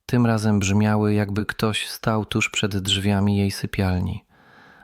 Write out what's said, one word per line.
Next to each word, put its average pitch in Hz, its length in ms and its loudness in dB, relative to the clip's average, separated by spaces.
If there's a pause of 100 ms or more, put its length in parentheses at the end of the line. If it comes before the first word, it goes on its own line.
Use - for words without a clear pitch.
Tym 120 200 2
razem 107 320 2
brzmiały, 104 560 2
jakby 101 320 -2
ktoś - 420 -4
stał 110 360 -2
tuż - 260 -2
przed 101 280 -4
drzwiami 101 580 0
jej 98 140 2
sypialni. 92 720 -2 (600)